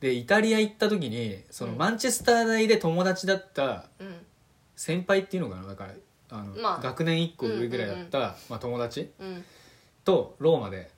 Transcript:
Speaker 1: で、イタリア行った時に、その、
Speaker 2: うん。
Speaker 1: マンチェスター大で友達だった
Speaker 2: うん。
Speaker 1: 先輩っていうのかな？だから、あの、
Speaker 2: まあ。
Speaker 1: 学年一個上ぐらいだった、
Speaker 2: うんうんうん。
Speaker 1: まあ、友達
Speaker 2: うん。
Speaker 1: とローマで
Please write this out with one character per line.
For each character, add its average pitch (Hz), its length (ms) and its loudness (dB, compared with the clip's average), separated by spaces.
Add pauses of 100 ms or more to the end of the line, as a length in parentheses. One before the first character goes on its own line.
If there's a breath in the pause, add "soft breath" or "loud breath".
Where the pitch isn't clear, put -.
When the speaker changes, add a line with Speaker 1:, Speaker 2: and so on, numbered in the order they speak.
Speaker 1:
で、 131 140 2
イ 120 120 -4
タ 208 140 6
リ 220 140 4
ア 220 60 4
行 208 120 0
っ - 40 -20
た 214 120 2
時 180 200 0
に、 110 420 -4
そ - 160 -8
の、 - 60 -6
Speaker 2:
う - 20 -6
ん。 117 40 -8
Speaker 1:
マ 175 120 2
ン 233 80 -4
チ 262 100 0
ェ - 20 2
ス - 140 -2
タ 240 80 6
ー 233 140 4
大 220 220 2
で 220 100 6
友 175 260 2
達 185 220 0
だ 190 80 4
っ - 180 -8
た 123 340 -2 (120)
Speaker 2:
う 190 60 -12
ん。 170 220 -16 (500)
Speaker 1:
先 175 300 -4
輩 196 140 4
っ 190 60 -8
て 190 100 -6
い 180 40 0
う 156 40 -2
の 110 60 -6
か 92 60 -10
な？ 92 100 -12
だ 98 100 -12
か 98 100 -12
ら、 92 80 -16 (360)
あ 107 120 -10
の、 101 180 -10
Speaker 2:
ま 196 180 0
あ。 - 40 -8
Speaker 1:
学 - 220 -2
年 165 180 2
一 165 140 -2
個 127 100 -2
上 117 220 0
ぐ 120 100 -2
ら 113 60 -2
い - 20 -4
だ 98 80 -4
っ 90 120 -10
た、 135 120 -4
Speaker 2:
う - 20 2
ん 120 40 0
う - 20 -2
ん 98 40 -4
う - 20 -14
ん。 - 40 -16 (120)
Speaker 1:
ま 117 80 -8
あ、 - 20 -8
友 120 200 -4
達 120 320 -4 (100)
Speaker 2:
う 190 40 -12
ん。 180 200 -10 (600 loud breath)
Speaker 1:
と - 340 4
ロ 156 180 6
ー 127 40 -2
マ 98 100 -6
で 92 280 -12